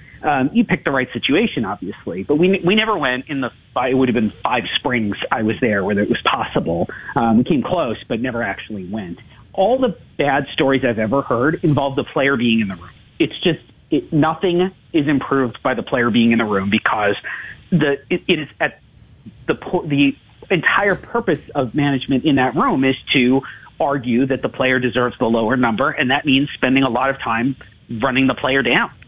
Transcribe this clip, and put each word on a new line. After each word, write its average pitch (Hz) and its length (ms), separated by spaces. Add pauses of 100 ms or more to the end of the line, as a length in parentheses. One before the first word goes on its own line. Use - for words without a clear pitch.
(240)
Um, 143 280
you 226 120
picked - 220
the 151 60
right 131 220
situation, 127 500
obviously, 90 600
but 147 140
we, 185 280
we 185 80
never 220 240
went 131 300
in 139 140
the 120 100 (240)
fi-, 131 140
it 127 40
would 131 160
have 117 60
been 110 180 (100)
five 120 200 (100)
springs 113 420 (160)
I 117 120
was 107 180
there 104 220
where 101 160
it 104 100
was 120 140
possible. - 680 (260)
Um, 117 220
we 123 60
came 139 180
close, 123 460
but 117 120
never 117 220
actually 98 480
went. 170 300 (340)
All 214 240
the 254 180 (220)
bad 139 360
stories 135 300
I've 117 140
ever 110 240
heard 135 420
involve 143 320
the 135 80
player 139 320
being 113 260
in 104 60
the 95 80
room. 85 140 (300)
It's - 220
just, 170 180 (320)
it, - 200
nothing 170 600 (200)
is 147 160
improved 135 540
by 131 140
the 107 80
player 120 260
being 117 220
in 117 80
the 113 60
room 98 260
because 107 440 (540)
the, 143 300 (100)
it, 180 180
it 170 120
is 147 80 (120)
at 151 200 (680)
the 143 80
po-, - 300
the 139 300 (340)
entire 190 460
purpose 196 460 (140)
of 131 200
management 139 500
in 147 100
that 131 200
room 185 280
is 131 120 (180)
to 131 280 (380)
argue 135 460
that 131 160
the 110 80
player 127 300
deserves 123 400
the 127 60
lower 117 300
number, 123 360
and 143 200
that 143 140
means 139 280
spending 135 300
a 131 60
lot 127 200
of 135 100
time 117 360 (460)
running 131 260
the 127 60
player 135 280
down, - 300 (160)